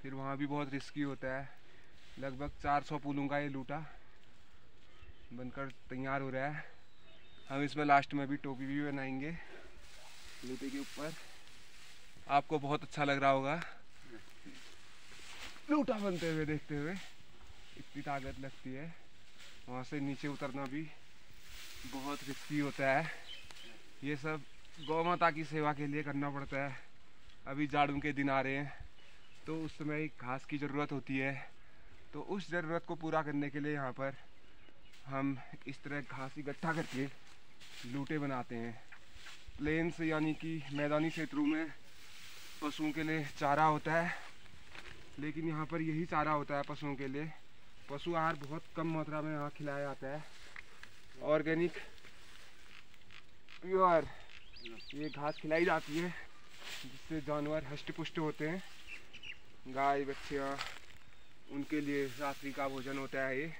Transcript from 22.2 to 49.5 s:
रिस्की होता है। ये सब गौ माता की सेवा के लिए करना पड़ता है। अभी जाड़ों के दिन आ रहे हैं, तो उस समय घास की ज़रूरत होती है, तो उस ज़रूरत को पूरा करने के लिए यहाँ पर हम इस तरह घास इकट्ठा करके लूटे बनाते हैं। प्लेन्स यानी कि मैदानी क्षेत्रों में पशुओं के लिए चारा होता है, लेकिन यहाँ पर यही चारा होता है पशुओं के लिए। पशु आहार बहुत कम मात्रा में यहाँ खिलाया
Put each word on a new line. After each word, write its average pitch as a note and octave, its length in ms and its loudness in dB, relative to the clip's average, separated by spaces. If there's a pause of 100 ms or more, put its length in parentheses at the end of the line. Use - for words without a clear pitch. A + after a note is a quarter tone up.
रिस्की D3 360 0
होता C#3 300 4
है। D3+ 220 6 (920)
ये D3 140 0
सब D#3 240 -2 (380)
गौ D#3+ 240 2
माता E3+ 280 8
की D#3 140 -2
सेवा D3+ 280 4
के C#3+ 140 0
लिए D3 160 0
करना C#3+ 280 0
पड़ता C#3 280 -2
है। C#3 160 -2 (720)
अभी C#3+ 200 2
जाड़ों C#3+ 320 6
के D3 140 2
दिन C#3 160 4
आ C3+ 120 6
रहे C3+ 140 2
हैं, C#3+ 180 -2 (720)
तो D#3 100 0
उस D#3 200 -2
समय D3+ 320 0
घास B2+ 360 -4
की D3+ 120 -2
ज़रूरत C#3+ 340 0
होती C3+ 260 0
है, C3+ 160 2 (800)
तो D3 80 -4
उस F3 280 -2
ज़रूरत E3 360 0
को E3+ 120 -2
पूरा D#3+ 260 2
करने C#3+ 260 2
के D3 100 -2
लिए D3 140 0
यहाँ C#3 200 0
पर C3+ 220 -2 (880)
हम C3+ 320 0 (300)
इस C3+ 160 -6
तरह C#3+ 180 -2
घास C3+ 360 -6
इकट्ठा D3 360 0
करके C#3 340 0 (800)
लूटे C#3 320 0
बनाते B2+ 360 0
हैं। A#2 180 -2 (840)
प्लेन्स D#3+ 440 2
यानी D#3 340 4
कि D#3+ 260 -2 (120)
मैदानी D3 360 4
क्षेत्रों D3+ 360 2
में D#3 280 4 (880)
पशुओं D3+ 300 2
के D#3 120 0
लिए D3+ 220 2 (140)
चारा D3 260 8
होता D3+ 280 6
है, E3+ 200 6 (1080)
लेकिन D3+ 280 -2
यहाँ D#3 180 2
पर E3 160 0
यही D#3+ 260 2
चारा D3+ 240 4
होता D3 240 4
है C#3+ 100 2
पशुओं D3 300 -2
के C#3 120 -2
लिए। D3 240 -2 (580)
पशु C#3+ 260 -2
आहार D#3+ 220 4
बहुत C#3+ 260 -4 (120)
कम D#3+ 140 2
मात्रा D#3 320 0
में D#3 100 0
यहाँ D3 180 0
खिलाया C#3+ 300 -2